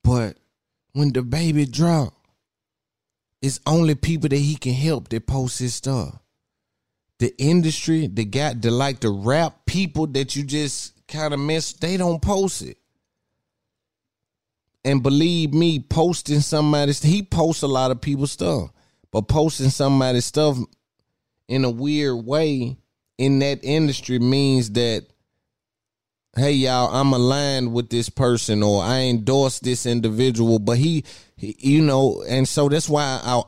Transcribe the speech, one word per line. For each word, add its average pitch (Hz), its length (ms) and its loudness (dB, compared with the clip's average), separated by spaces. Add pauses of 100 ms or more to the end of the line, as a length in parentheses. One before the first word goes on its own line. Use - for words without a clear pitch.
But 123 360 0 (560)
when 143 180 2
the 127 80 0
baby 147 460 0
drop, 147 480 0 (1300)
it's 135 240 -4
only 156 280 4
people 151 360 -2
that 139 80 2
he 143 180 -2
can 127 160 -4
help 135 380 -2
that 113 160 -6
post 131 320 -4
his 123 160 -4
stuff. 123 440 -6 (1000)
The 120 180 0
industry, 160 720 2
the 101 180 -4
guy, 127 300 -2
the, 117 160 -2
like, 131 300 -2
the 110 100 0
rap 127 560 -2
people 160 400 -2
that 139 280 -4
you 143 80 -4
just 143 520 -6 (120)
kinda 151 300 -6
miss, 151 380 -4
they 180 240 -4
don't 170 240 0
post 196 400 -2
it. - 160 -16 (2000)
And 135 200 2
believe 151 500 2
me, 160 260 2
posting 151 600 0
somebody's, 147 640 2
he 190 200 4
posts 165 380 0
a 147 60 -2
lot 131 240 2
of 123 100 -2
people's 143 320 -2
stuff, 151 380 -4 (400)
but 107 180 -2
posting 151 400 2
somebody's 131 560 2
stuff 151 320 0 (920)
in 131 180 0
a 123 40 0
weird 135 540 -2
way 135 540 -2 (400)
in 135 220 4
that 139 220 -2
industry 139 560 -2
means 127 520 2
that, 117 360 -2 (1300)
"Hey, 139 180 2
y'all, 127 420 2
I'm 139 180 2
aligned 131 640 0
with 120 160 -2
this 117 180 -2
person," 117 540 0
or, 101 200 2
"I 127 180 0
endorse 127 580 0
this 127 260 -4
individual," 113 720 2
but 117 200 0
he, 156 260 0 (320)
he, 104 220 -10
you 143 240 4
know, 135 440 2
and 127 220 0
so 143 220 2
that's 156 180 0
why 143 340 0
I, 123 260 0